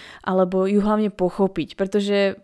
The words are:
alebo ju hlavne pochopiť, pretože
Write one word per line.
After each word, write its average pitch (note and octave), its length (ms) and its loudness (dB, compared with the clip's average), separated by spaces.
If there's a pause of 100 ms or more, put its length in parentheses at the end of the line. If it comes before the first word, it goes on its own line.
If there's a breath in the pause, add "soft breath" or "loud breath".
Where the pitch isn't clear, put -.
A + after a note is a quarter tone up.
(260 loud breath)
alebo F#3 400 2
ju G3+ 160 2
hlavne G#3 320 0
pochopiť, F3+ 640 -2
pretože G3+ 640 0